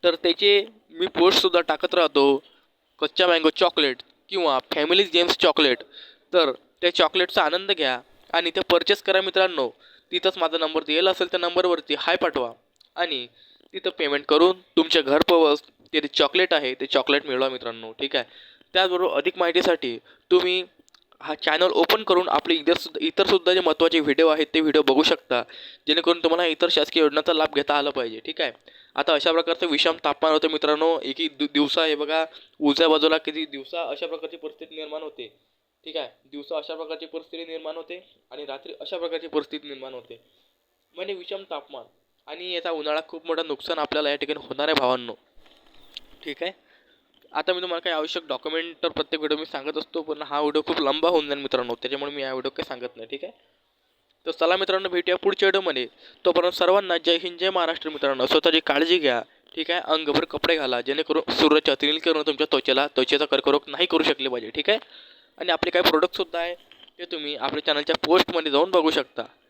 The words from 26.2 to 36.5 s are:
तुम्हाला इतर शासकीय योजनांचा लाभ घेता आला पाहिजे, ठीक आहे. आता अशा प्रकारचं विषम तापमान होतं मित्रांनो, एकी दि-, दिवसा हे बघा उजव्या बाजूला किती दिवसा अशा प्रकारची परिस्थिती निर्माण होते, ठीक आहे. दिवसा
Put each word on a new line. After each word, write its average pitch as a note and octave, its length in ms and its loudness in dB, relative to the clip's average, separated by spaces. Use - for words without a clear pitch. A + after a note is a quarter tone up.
तुम्हाला E3+ 220 2
इतर E3 240 0
शासकीय D#3+ 340 2
योजनांचा D3+ 300 2
लाभ D#3 220 0
घेता C#3+ 220 0
आला C#3+ 120 0
पाहिजे, A#2 360 -6
ठीक D#3 160 -8
आहे. C3+ 100 -2
आता C#3+ 180 0
अशा D#3 180 2
प्रकारचं E3 360 0
विषम D#3+ 360 0
तापमान D#3 300 0
होतं D#3 160 2
मित्रांनो, D#3 500 0
एकी D#3 280 -6
दि-, D3 140 -2
दिवसा D3 320 2
हे D3+ 100 0
बघा D3+ 280 -2
उजव्या D3+ 300 4
बाजूला D#3 280 4
किती D#3 280 -6
दिवसा C#3+ 440 -10
अशा D3+ 180 -8
प्रकारची D#3+ 300 -10
परिस्थिती D#3 380 -16
निर्माण D#3 260 -12
होते, D3 260 -14
ठीक D#3+ 140 -10
आहे. C3 120 -8
दिवसा D3 260 -10